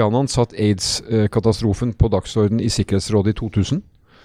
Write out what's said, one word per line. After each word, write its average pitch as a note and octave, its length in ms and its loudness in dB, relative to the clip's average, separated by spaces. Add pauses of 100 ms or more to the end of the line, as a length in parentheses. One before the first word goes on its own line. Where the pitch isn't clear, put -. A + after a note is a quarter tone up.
Annan B2 240 0
satt A#2+ 240 0
aids-katastrofen G#2+ 1400 0
på A2 140 4
dagsordenen G2+ 500 0
i A#2 80 0
Sikkerhetsrådet G2+ 600 0
i G#2+ 40 0
to A2 160 -6
tusen. A#2 340 -2 (420)